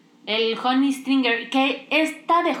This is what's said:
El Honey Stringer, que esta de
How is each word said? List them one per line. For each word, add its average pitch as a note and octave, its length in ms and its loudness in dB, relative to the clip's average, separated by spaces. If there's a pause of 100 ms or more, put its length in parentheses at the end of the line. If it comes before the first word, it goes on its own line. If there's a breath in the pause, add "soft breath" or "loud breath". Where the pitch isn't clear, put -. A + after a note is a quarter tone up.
(260)
El A3+ 360 -2
Honey C4+ 300 2
Stringer, B3+ 580 0
que C4+ 400 0
esta C#4+ 520 0
de D#4 180 0